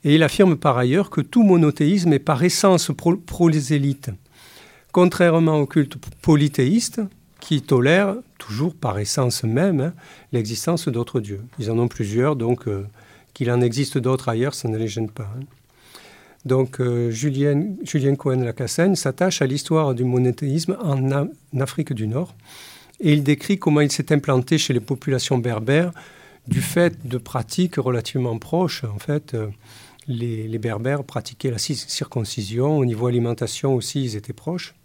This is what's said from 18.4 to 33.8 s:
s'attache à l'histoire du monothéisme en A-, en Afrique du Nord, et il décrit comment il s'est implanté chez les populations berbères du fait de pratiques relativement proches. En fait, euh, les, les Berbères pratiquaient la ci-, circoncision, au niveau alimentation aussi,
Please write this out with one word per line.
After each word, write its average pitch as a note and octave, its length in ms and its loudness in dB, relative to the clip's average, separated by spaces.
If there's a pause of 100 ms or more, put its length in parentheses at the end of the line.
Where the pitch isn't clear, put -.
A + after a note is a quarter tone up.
s'attache F3+ 460 -2
à C3+ 60 2
l'histoire C#3+ 480 0
du B2 80 -2
monothéisme C3+ 800 0
en C3+ 280 0
A-, C#3+ 140 0 (300)
en B2+ 40 0
Afrique - 340 -4
du A2 120 -4
Nord, B2+ 300 -4 (640)
et E3 120 4
il D3 120 4
décrit D3 340 2
comment D3+ 240 2
il C#3+ 100 4
s'est D#3 220 -2
implanté C#3 460 2
chez - 120 -2
les A#2+ 80 2
populations C3 600 -2
berbères B2 520 0 (560)
du - 140 0
fait - 460 0
de B2 100 -4
pratiques E3+ 600 -4
relativement B2 600 -2
proches. E3 460 -2
En G#2 160 -8
fait, D3 340 -4
euh, A2 140 -4 (600)
les, A#2 400 -6
les A2 120 -6
Berbères A#2 440 -4
pratiquaient - 460 -8
la A2+ 80 -4
ci-, - 180 -4
circoncision, A#2 1000 -4
au C3+ 80 2
niveau A#2+ 220 -2
alimentation A#2+ 680 -2
aussi, C3 280 -4